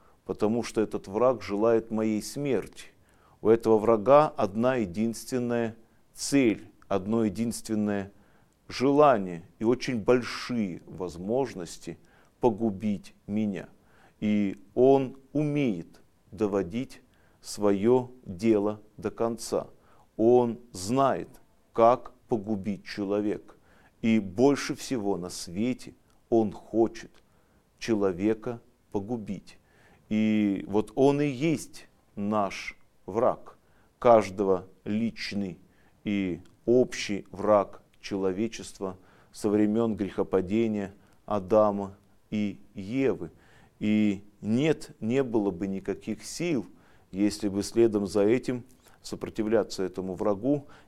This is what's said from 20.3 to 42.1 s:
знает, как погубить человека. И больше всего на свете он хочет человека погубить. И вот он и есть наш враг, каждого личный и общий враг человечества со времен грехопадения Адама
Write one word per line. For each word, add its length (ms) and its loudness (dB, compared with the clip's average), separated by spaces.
знает, 560 0
как 400 4
погубить 560 -4
человека. 720 -4
И 180 4
больше 560 2
всего 420 -4
на 120 -10
свете 640 -6
он 220 4
хочет 600 -2
человека 840 -2
погубить. 680 -8
И 580 2
вот 280 -2
он 260 4
и 60 0
есть 600 -4
наш 640 -4
враг, 520 -2
каждого 680 4
личный 760 -6
и 380 -2
общий 640 2
враг 500 2
человечества 960 -6
со 180 -4
времен 460 2
грехопадения 1000 -2
Адама 720 2